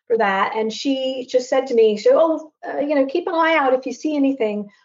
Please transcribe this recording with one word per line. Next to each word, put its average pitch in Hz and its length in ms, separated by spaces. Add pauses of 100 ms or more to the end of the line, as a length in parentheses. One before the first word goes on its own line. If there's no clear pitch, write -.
for 226 100
that. 196 380
And 220 180
she 262 560
just 254 200
said 269 180
to 247 80
me, 220 220
she - 80
said, 247 100
"Oh, 311 360 (160)
uh, 285 120
you 294 160
know, 269 100
keep 339 220
an 359 80
eye 330 200
out 269 200
if 254 100
you 247 80
see 302 220
anything 226 540 (160)